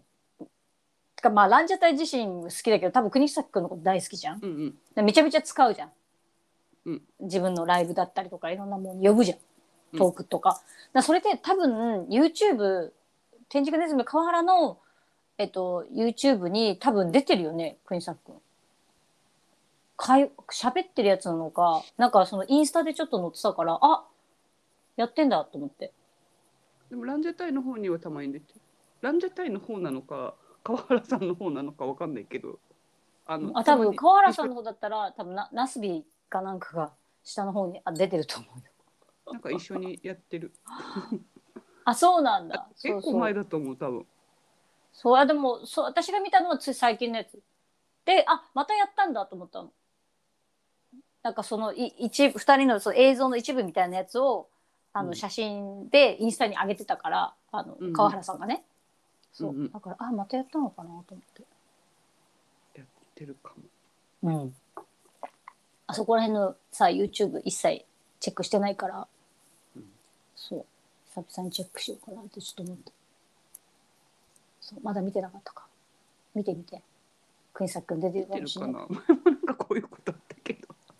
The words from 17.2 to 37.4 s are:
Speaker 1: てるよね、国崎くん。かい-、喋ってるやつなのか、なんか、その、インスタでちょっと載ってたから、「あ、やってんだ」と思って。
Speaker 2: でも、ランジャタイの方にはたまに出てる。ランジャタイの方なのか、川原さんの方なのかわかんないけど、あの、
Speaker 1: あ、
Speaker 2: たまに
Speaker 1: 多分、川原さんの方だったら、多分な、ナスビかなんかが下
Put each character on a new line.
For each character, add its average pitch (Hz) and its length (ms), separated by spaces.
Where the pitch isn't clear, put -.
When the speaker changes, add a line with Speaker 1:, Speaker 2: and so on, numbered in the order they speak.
Speaker 1:
て 320 140
る 175 60
よ 156 100
ね、 165 320
国 175 160
崎 160 240
く - 80
ん。 - 20
か 262 240
い-、 277 100
喋 349 340
っ - 40
て - 120
る 202 80
や 190 80
つ - 80
な 175 80
の 165 160
か、 170 320
な 240 120
ん - 20
か、 190 160
そ 208 100
の、 185 100
イ 277 120
ン 302 80
ス - 40
タ 330 120
で 311 100
ち 330 80
ょ 311 40
っ - 20
と 214 120
載 170 100
っ - 40
て - 80
た 196 120
か 170 100
ら、 165 180
「あ、 302 240
や 165 100
っ - 80
て 311 120
ん 262 40
だ」 165 220
と 160 60
思 143 100
っ - 40
て。 - 200
Speaker 2:
で 240 40
も、 240 100
ラ 269 100
ン 311 80
ジ 339 60
ャ 339 60
タ 349 120
イ 311 40
の 269 120
方 254 140
に 202 120
は 165 80
た 165 140
ま 147 100
に 139 100
出 143 80
て - 140
る。 - 80
ラ 262 100
ン 339 80
ジ 370 60
ャ 359 80
タ 359 120
イ 294 40
の 196 100
方 208 200
な 170 100
の 131 140
か、 135 320
川 240 160
原 - 240
さ 254 140
ん 190 100
の 175 60
方 180 160
な 139 140
の 143 80
か 147 140
わ 135 100
か 170 100
ん 160 80
な 117 60
い 98 60
け - 120
ど、 - 220
あ 160 140
の、 196 180
Speaker 1:
あ、 226 60
Speaker 2:
た 294 120
ま 226 100
に 208 40
Speaker 1:
多 - 40
分、 - 20
川 349 220
原 392 160
さ 311 100
ん 269 60
の 247 60
方 240 80
だ 220 80
っ 214 40
た 208 140
ら、 208 240
多 214 100
分 180 100
な、 196 180
ナ 247 160
ス 262 120
ビ 175 260
か 190 120
な 190 120
ん 180 60
か - 160
が 156 160
下 - 220